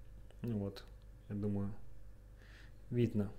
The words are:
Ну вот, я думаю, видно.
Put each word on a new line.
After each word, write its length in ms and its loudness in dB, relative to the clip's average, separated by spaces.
Ну 160 2
вот, 260 -2
я 60 -2
думаю, 380 4
видно. 480 6